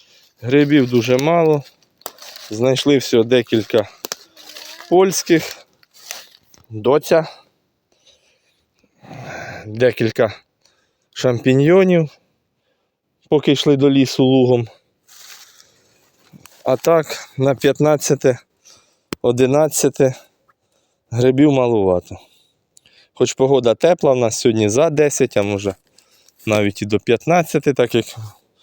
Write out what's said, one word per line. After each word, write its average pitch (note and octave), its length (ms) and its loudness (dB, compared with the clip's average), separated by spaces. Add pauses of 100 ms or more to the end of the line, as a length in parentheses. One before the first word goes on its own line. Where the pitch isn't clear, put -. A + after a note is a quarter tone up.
(420)
грибів C#3 480 2
дуже B2 280 0
мало. D#3 460 0 (840)
Знайшли B2+ 480 0
всього A#2+ 260 2
декілька A#2 680 -2 (1000)
польських, F3+ 760 0 (1040)
доця, D3 580 0 (2500)
декілька A2+ 680 -2 (800)
шампіньйонів, D3+ 960 2 (1200)
поки D3+ 220 0
йшли C#3+ 260 2
до C#3 120 2
лісу C3+ 340 0
лугом. B2+ 440 2 (2000)
А C3 120 -2
так, - 600 -2
на C3+ 180 0
п'ятнадцяте, C#3+ 840 0 (800)
одинадцяте C3 920 0 (1000)
грибів C3 400 2
малувато. G#2+ 640 0 (1000)
Хоч B2 200 -2
погода C3 420 0
тепла, E3 360 0
в B2+ 60 0
нас A#2 220 -2
сьогодні A2 300 0
за D3 200 0
десять, C#3+ 480 -2
а G#2 60 0
може G2 320 -4 (680)
навіть G#2 360 -2
і G#2+ 40 -6
до G#2 140 -2
п'ятнадцяти, D#3 720 -2
так B2 220 -2
як A2+ 100 0 (580)